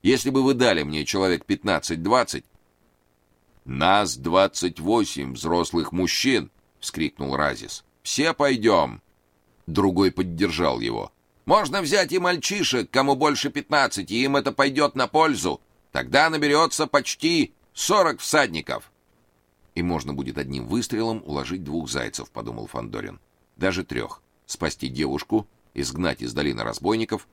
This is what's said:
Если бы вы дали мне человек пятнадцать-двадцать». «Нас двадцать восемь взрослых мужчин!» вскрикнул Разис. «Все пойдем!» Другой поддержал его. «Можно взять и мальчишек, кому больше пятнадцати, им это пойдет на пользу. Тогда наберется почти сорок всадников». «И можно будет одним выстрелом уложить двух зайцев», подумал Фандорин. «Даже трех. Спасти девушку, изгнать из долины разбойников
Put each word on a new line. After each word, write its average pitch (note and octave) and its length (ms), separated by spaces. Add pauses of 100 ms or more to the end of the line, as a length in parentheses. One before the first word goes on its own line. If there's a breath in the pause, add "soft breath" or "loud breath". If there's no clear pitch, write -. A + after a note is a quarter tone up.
Если C3 280
бы C3+ 120
вы C3+ 120
дали A2 300
мне D2+ 200
человек F#2 400
пятнадцать-двадцать». F#2 1000 (1200)
«Нас E2 500
двадцать F2 640
восемь D#2+ 540
взрослых E2 580
мужчин!» F#2 600 (260)
вскрикнул C#2+ 560
Разис. C2+ 500 (200)
«Все D#3 280
пойдем!» G#2+ 680 (640)
Другой F#2+ 460
поддержал E2+ 680
его. A1+ 320 (360)
«Можно F#3+ 360
взять D#3+ 300
и F#3 80
мальчишек, F3 720
кому C3+ 240
больше C#3+ 340
пятнадцати, C3+ 600
им C3 240
это C#3 160
пойдет C#3 420
на B2+ 140
пользу. D3 520 (300)
Тогда C3+ 400
наберется D3+ 560
почти D#3 680 (200)
сорок F3 460
всадников». E2 720 (800)
«И E2+ 80
можно D#2+ 320
будет C2+ 240
одним C2+ 300
выстрелом A2+ 580
уложить D2+ 380
двух D2 260
зайцев», B1 400
подумал A1+ 380
Фандорин. A1 500 (380)
«Даже F#2 260
трех. - 400 (240)
Спасти - 400
девушку, C#2+ 640 (260)
изгнать C#2 480
из A#1+ 100
долины B1+ 300
разбойников G2+ 720